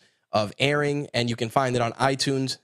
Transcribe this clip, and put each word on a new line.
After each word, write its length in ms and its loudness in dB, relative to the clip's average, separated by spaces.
of 260 0
airing, 560 0
and 160 0
you 60 -2
can 140 -4
find 260 2
it 80 2
on 100 0
iTunes, 720 0